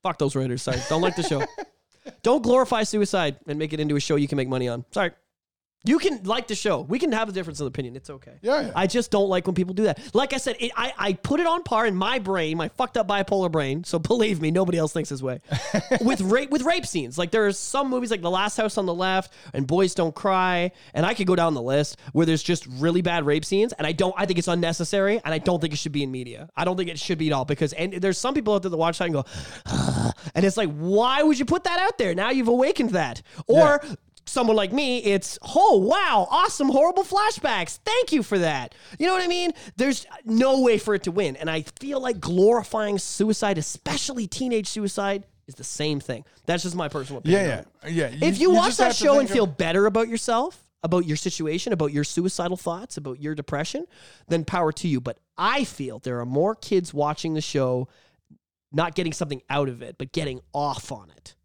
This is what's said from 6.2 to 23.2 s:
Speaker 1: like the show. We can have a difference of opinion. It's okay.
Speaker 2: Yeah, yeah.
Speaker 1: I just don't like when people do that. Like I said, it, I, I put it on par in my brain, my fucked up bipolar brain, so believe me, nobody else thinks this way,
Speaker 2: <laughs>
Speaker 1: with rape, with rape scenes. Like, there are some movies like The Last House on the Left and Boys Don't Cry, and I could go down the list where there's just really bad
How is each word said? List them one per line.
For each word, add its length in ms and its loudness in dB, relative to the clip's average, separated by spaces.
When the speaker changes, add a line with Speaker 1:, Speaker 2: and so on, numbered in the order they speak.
Speaker 1:
like 260 -2
the 60 -4
show. 260 0
We 180 -2
can 140 0
have 160 0
a 40 -10
difference 280 -8
of 60 -4
opinion. 280 -6
It's 140 -16
okay. 320 -20
Speaker 2:
Yeah, 220 0
yeah. 120 -8
Speaker 1:
I 120 2
just 240 0
don't 180 4
like 180 0
when 80 -2
people 200 -2
do 80 0
that. 160 2
Like 180 2
I 60 -2
said, 200 -4
it, 160 -4
I, 220 -4
I 160 -2
put 280 0
it 60 2
on 160 2
par 220 0
in 100 2
my 240 0
brain, 380 -2
my 120 -2
fucked 280 -4
up 100 2
bipolar 460 0
brain, 320 -2
so 140 -2
believe 420 2
me, 100 0
nobody 280 2
else 160 0
thinks 160 -4
this 100 -8
way, 220 -6
Speaker 2:
<laughs> 280 0
Speaker 1:
with 220 2
rape, 280 2
with 120 0
rape 240 0
scenes. 320 -6
Like, 140 -2
there 120 2
are 80 2
some 380 -4
movies 200 -2
like 120 -2
The 80 -2
Last 260 0
House 220 0
on 80 -2
the 80 -2
Left 360 0
and 140 -2
Boys 280 2
Don't 200 0
Cry, 580 0
and 100 0
I 80 0
could 140 -2
go 100 4
down 160 2
the 80 -4
list 380 0
where 100 6
there's 180 2
just 240 -2
really 360 0
bad 240 0